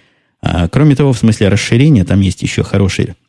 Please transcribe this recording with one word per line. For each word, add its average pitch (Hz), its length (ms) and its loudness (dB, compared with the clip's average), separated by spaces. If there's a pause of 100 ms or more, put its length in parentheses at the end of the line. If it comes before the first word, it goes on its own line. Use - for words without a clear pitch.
(400)
А, 85 280 -2
кроме 151 260 2
того, 139 180 2
в 117 60 -4
смысле 110 300 0
расширения, 117 560 2
там 98 160 0
есть 95 220 -2
еще - 200 -4
хорошие - 540 -2 (120)